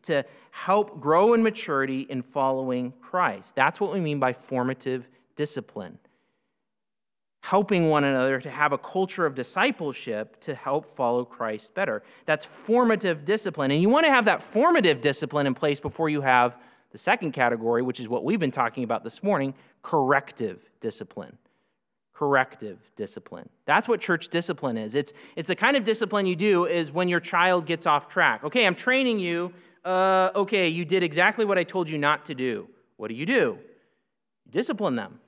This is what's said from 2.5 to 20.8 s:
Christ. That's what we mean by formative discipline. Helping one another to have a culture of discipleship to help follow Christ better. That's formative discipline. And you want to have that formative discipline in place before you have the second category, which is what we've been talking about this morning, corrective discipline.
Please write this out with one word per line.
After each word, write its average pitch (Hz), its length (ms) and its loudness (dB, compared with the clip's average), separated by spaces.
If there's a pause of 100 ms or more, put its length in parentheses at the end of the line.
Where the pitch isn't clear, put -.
Christ. 139 540 -4
That's 139 240 2
what 196 120 -2
we 190 100 -2
mean 147 180 -2
by 127 140 0
formative 127 760 -6 (260)
discipline. 123 640 -8 (1400)
Helping 185 480 2
one 151 140 4
another 135 360 2
to 139 120 -12
have 147 200 2
a 139 60 -2
culture 185 480 -4
of 143 80 0
discipleship 131 1080 -4
to 151 120 -8
help 139 420 -6
follow 123 300 0
Christ 110 480 -8
better. 143 300 -4 (240)
That's 156 180 0
formative 214 800 0
discipline. 165 460 -2
And 151 100 4
you 190 80 4
want 302 160 4
to 302 60 4
have 247 140 4
that 190 180 2
formative 220 580 4
discipline 143 460 0
in 127 80 0
place 147 240 -2
before - 280 -4
you 147 140 -2
have 123 340 4 (360)
the - 80 -18
second 185 320 0
category, 120 500 2
which 127 180 -4
is 120 80 -8
what 120 160 -4
we've 190 160 -2
been 143 120 -2
talking 127 320 -2
about 113 200 -4
this 113 200 -14
morning, 135 320 -2 (260)
corrective 139 880 -2 (100)
discipline. - 580 -12 (760)